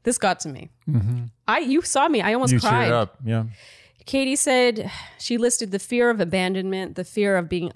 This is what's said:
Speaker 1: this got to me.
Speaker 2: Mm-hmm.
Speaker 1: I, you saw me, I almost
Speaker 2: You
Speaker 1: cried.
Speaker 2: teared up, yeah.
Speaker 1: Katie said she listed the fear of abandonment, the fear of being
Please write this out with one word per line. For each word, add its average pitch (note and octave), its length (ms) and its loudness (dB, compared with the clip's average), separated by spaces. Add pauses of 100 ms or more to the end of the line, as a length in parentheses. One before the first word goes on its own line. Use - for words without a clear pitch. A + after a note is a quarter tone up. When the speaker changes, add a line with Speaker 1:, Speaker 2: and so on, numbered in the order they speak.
Speaker 1:
this A#3 120 0
got F#3 240 0
to - 80 -10
me. C3+ 200 -12 (200)
Speaker 2:
Mm-hmm. A#2+ 360 0 (240)
Speaker 1:
I, A#3 100 2
you C4+ 240 2
saw C#4+ 260 2
me, D#4+ 140 2
I G#3+ 120 2
almost B3 180 2
Speaker 2:
You B2 80 4
Speaker 1:
cried. A3+ 280 2
Speaker 2:
teared A#2 40 2 (100)
up, - 220 -8
yeah. A2+ 180 -2 (640)
Speaker 1:
Katie C4+ 300 -2
said B3 540 2 (280)
she - 180 -4
listed A#3+ 340 0
the G3 80 -2
fear A#3+ 300 0
of A#3 100 2
abandonment, F#3+ 760 -2
the F3+ 80 -6
fear G3+ 320 0
of F3 140 0
being F3 260 -2